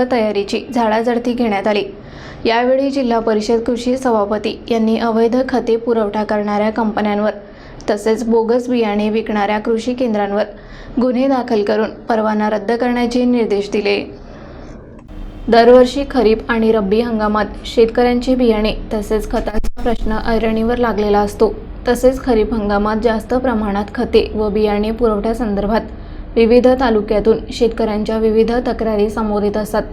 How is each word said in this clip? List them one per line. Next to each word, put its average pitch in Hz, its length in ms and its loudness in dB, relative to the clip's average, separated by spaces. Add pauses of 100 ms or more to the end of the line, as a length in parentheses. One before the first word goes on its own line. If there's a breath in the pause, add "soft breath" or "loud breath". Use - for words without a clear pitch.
(120)
तयारीची 214 480 0 (140)
झाडाझडती 233 600 0
घेण्यात 220 340 0
आली. 208 160 2 (640 loud breath)
यावेळी 254 440 2
जिल्हा 240 300 0
परिषद 226 460 0
कृषी 247 320 0
सभापती 220 580 0 (140)
यांनी 226 280 2
अवैध 226 380 2 (140)
खते 240 260 0
पुरवठा 220 480 0
करणाऱ्या 208 460 0
कंपन्यांवर 214 600 0 (580 loud breath)
तसेच 220 340 0
बोगस 226 460 2
बियाणे 214 400 0
विकणाऱ्या 214 500 0
कृषी 233 340 -2
केंद्रांवर 208 500 0 (580 loud breath)
गुन्हे 254 260 2
दाखल 247 360 0
करून 214 260 0 (200)
परवाना 214 400 0
रद्द 208 220 -2
करण्याचे 240 540 0
निर्देश 202 460 0
दिले. 202 260 0 (1500 loud breath)
दरवर्षी 247 640 6
खरीप 226 400 2
आणि 226 200 2
रब्बी 214 300 2
हंगामात 214 440 0 (200)
शेतकऱ्यांचे 247 680 2
बियाणे 220 380 2 (200)
तसेच 214 380 -2
खतांचा - 520 -2
प्रश्न 220 340 0 (100)
ऐरणीवर 226 500 0
लागलेला 208 420 2
असतो. 208 340 0 (340)
तसेच 254 360 2
खरीप 220 300 2
हंगामात 208 500 0
जास्त 220 300 0
प्रमाणात 214 520 0 (100)
खते - 400 2
व 214 140 -2
बियाणे 208 420 0
पुरवठ्यासंदर्भात 214 920 0 (540 loud breath)
विविध 233 320 6 (120)
तालुक्यातून 220 580 2 (140)
शेतकऱ्यांच्या 220 640 -2
विविध 220 340 2 (160)
तक्रारी 220 420 0
समोर 208 340 -2
येत 208 140 0
असतात. 214 360 -2